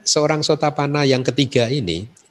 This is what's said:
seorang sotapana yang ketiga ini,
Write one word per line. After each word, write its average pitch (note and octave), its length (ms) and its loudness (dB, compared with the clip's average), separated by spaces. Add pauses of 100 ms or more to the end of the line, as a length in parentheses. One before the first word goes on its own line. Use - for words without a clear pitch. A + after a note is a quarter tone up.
seorang D3+ 440 0
sotapana C#3+ 600 0
yang B2+ 200 2
ketiga B2 440 0
ini, G2+ 360 -4 (240)